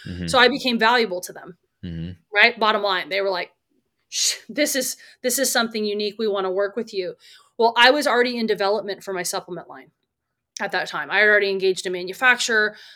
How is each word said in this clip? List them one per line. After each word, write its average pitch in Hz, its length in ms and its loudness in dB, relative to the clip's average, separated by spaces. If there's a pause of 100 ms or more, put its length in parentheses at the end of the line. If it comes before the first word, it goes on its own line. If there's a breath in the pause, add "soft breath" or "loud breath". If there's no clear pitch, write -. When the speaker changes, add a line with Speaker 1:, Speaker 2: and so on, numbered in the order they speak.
Speaker 1:
Mm-hmm. 87 200 -8
Speaker 2:
So 254 120 2
I 247 100 8
became 254 300 -2
valuable 220 420 2
to - 120 -12
them." 170 240 -18 (260)
Speaker 1:
Mm-hmm. 82 280 -8 (220)
Speaker 2:
Right? 233 260 4
Bottom 214 220 2
line, 185 280 -2
they 196 120 -2
were 196 80 -2
like, 180 220 -6 (580)
"Shh, - 260 -2 (140)
this 285 260 0
is, 254 220 -4 (240 soft breath)
this 254 180 0
is 254 100 0
something 226 360 -2
unique. 208 320 -4
We 226 100 -2
wanna 190 240 -2
work 196 240 -2
with 226 180 -8
you." 180 200 -6 (440 soft breath)
Well, 226 200 2
I 247 140 8
was 294 160 2
already 247 300 2
in 226 100 -2
development 202 560 -2
for 196 100 -8
my 180 100 -6
supplement 175 460 -10
line 135 220 -20 (680)
at 196 140 -6
that 180 160 -2
time. 147 220 -8
I 190 80 2
had 214 100 6
already 202 220 4
engaged 190 340 0
a 185 60 -6
manufacturer. 214 840 0 (200 loud breath)